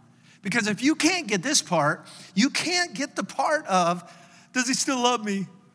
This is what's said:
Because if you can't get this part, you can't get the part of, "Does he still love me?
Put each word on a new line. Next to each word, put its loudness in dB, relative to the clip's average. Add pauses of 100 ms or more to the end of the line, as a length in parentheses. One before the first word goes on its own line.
(420)
Because -2
if -2
you 2
can't 2
get -2
this 2
part, 0 (260)
you 4
can't -2
get -6
the -2
part -2
of, 2 (500)
"Does 0
he 0
still -2
love 2
me? -2 (280)